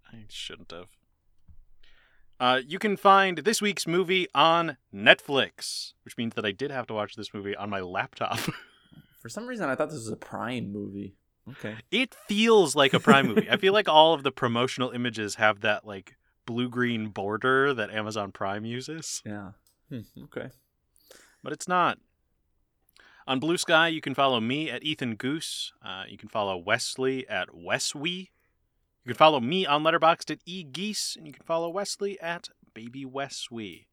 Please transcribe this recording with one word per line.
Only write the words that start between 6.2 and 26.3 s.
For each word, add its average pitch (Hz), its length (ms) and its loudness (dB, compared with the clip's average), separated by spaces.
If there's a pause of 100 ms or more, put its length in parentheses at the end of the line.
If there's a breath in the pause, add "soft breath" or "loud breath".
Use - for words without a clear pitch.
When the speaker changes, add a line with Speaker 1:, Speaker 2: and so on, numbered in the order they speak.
Speaker 1:
that 110 100 -4
I 104 60 2
did 131 200 -6
have 127 180 -8
to 113 60 -8
watch 104 220 -4
this 104 160 -12
movie 101 240 -8
on 104 140 -8
my 98 100 -4
laptop. 98 580 -4
<laughs> - 840 -12
Speaker 2:
For 117 80 -18
some 214 180 -12
reason, 220 220 -4
I 131 60 0
thought 147 140 0
this 156 120 -10
was 113 100 -10
a - 60 -6
Prime 110 560 -6
movie. 101 420 -10 (360)
Okay. 110 260 -12 (140)
Speaker 1:
It 240 240 -2
feels 214 600 4
like 139 180 4
a 127 80 4
Prime 139 280 6
movie. 107 220 0
I 123 60 4
feel 190 160 4
Speaker 2:
<laughs> - 0 -
Speaker 1:
like 202 160 2
all 160 260 8
of 139 80 -4
the 135 100 0
promotional 123 580 0
images 110 460 -4
have 107 240 4
that, 104 260 -2
like, 98 300 -14 (300)
blue-green 120 640 -2
border 127 640 2
that 107 180 -2
Amazon 107 420 -4
Prime 104 320 -4
uses. 127 600 -10
Speaker 2:
Yeah. 104 280 -12 (360)
Hmm. 127 120 -12 (240)
Okay. 127 260 -12 (920 soft breath)
Speaker 1:
But 135 100 -10
it's - 160 -10
not. 175 300 2 (1300 soft breath)
On 135 140 -2
Blue 165 160 0
Sky, 165 320 4
you 160 140 -4
can 139 120 -6
follow 131 260 2
me 135 300 -2
at 120 120 -8
Ethan 139 320 -4
Goose. - 580 -6 (100)
Uh, 95 260 -12
you 110 100 -18
can 101 100 -20
follow 101 300 -2